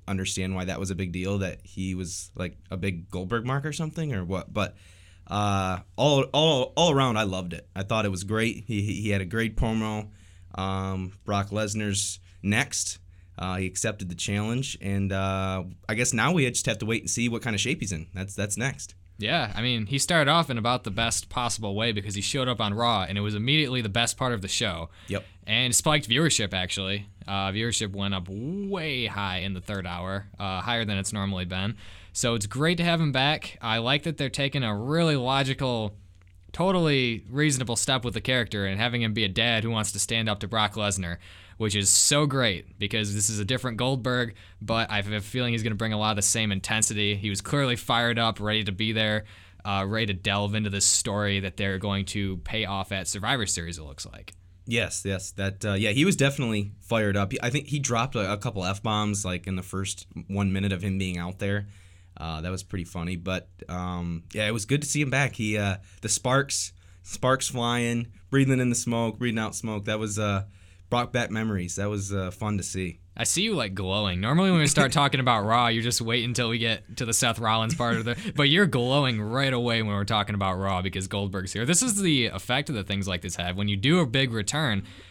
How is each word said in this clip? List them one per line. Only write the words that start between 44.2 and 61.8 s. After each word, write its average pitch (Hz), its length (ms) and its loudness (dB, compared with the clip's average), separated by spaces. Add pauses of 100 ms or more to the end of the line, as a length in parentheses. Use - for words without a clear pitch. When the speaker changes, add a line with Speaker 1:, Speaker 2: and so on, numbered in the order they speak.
Speaker 2:
but 113 280 0
I 107 80 -2
have 101 140 -2
a 107 80 0
feeling 123 320 -2
he's 113 120 0
gonna 110 120 0
bring 110 160 -2
a 107 60 0
lot 107 140 2
of 107 40 0
the 104 60 -2
same 107 320 2
intensity. 104 640 0
He 101 140 -2
was 95 120 -2
clearly 139 340 0
fired 117 420 2
up, 113 220 0
ready 107 240 0
to 101 80 -2
be 110 220 -2
there, 107 320 2 (400)
uh, 98 200 0
ready 110 200 0
to 101 80 0
delve 101 420 0
into 107 140 0
this 98 160 0
story 101 560 2
that 95 160 -4
they're 98 220 0
going 98 260 0
to 98 320 -2
pay 110 260 -4
off 98 300 -4
at 95 160 -4
Survivor 110 360 -2
Series, 85 320 -4
it 78 60 -12
looks 69 220 -12
like. - 280 -16 (340)
Speaker 1:
Yes, 113 380 -2
yes. 95 260 -4
That, 98 340 -4
uh, 101 80 2
yeah, 104 180 2
he 139 140 6
was 190 100 4
definitely 117 640 0
fired 104 380 2
up. 101 160 2
He, 127 100 -4
I 123 60 2
think 143 180 -2
he 147 120 -2
dropped 120 360 0
a, 98 160 0
a 104 60 -2
couple 101 260 -4
F-bombs, 104 600 0
like, 90 220 -4
in 92 100 -2
the 92 60 -4
first 95 460 -6 (200)
one 98 260 2
minute 98 180 2
of 90 100 -2
him 95 160 0
being 92 220 -2
out 90 180 -6
there. 101 300 -2 (500)